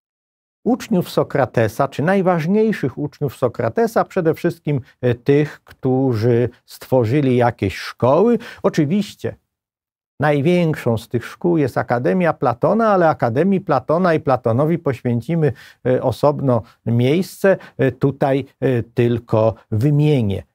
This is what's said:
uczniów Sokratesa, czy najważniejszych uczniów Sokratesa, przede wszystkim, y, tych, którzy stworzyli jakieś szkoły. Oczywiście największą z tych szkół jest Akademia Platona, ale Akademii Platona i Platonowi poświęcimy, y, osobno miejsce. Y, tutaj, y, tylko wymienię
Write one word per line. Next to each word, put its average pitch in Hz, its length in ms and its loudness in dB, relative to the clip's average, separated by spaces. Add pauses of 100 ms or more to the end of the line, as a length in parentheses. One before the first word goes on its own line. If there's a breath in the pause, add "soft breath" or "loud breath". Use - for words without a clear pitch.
(640)
uczniów 196 460 -2
Sokratesa, 135 800 0
czy - 160 -6
najważniejszych 185 960 0
uczniów 147 380 -6
Sokratesa, 170 680 -2
przede 160 280 -2
wszystkim, - 480 -4 (240 loud breath)
y, 120 100 2
tych, 143 480 0
którzy 123 840 0 (160 loud breath)
stworzyli 131 720 0
jakieś 117 400 0
szkoły. 196 600 0 (240 loud breath)
Oczywiście 180 720 -2 (840)
największą 147 800 0
z - 100 -14
tych - 180 -6
szkół 175 320 -2
jest 147 200 -2
Akademia 151 560 0
Platona, 165 540 0
ale 185 220 4
Akademii 147 520 0
Platona 160 520 0
i 151 60 0
Platonowi 135 580 0
poświęcimy, 143 760 -2 (340 loud breath)
y, 127 140 2
osobno 135 600 -2 (240 loud breath)
miejsce. 151 720 0 (240 loud breath)
Y, 131 100 2
tutaj, 139 540 -2 (180)
y, 127 200 0 (100)
tylko 117 600 0 (180 loud breath)
wymienię 127 720 0 (120)